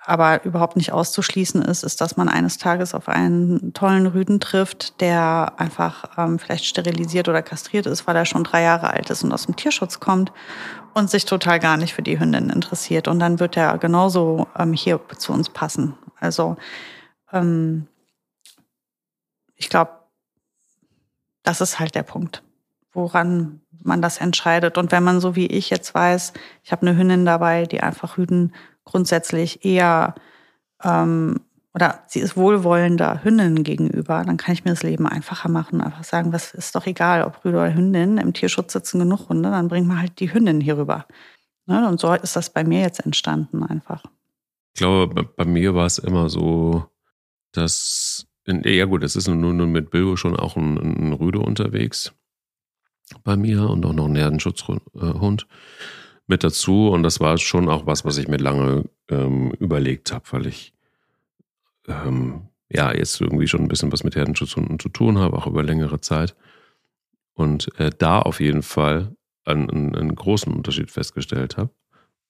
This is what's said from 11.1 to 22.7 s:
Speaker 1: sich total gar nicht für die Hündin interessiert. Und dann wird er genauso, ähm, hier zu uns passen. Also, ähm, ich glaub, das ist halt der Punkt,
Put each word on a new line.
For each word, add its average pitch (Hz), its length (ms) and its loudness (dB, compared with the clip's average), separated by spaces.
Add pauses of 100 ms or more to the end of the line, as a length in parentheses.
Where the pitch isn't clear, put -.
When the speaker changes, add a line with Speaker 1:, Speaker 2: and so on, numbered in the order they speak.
Speaker 1:
sich 202 140 2
total 175 360 2
gar 160 160 2
nicht 165 180 -2
für - 80 -4
die 160 160 -2
Hündin 160 320 0
interessiert. 170 560 -2
Und 170 140 2
dann 170 180 2
wird 175 180 0
er 165 220 2
genauso, 170 720 2 (100)
ähm, 165 140 0
hier 160 280 0 (180)
zu - 140 -6
uns - 180 0
passen. - 440 -4 (240)
Also, 165 380 -2 (760)
ähm, 160 560 0 (1700)
ich - 120 -10
glaub, - 400 0 (1300)
das 170 180 -2
ist 185 200 -2
halt 160 140 -4
der 156 100 -4
Punkt, - 380 -8 (500)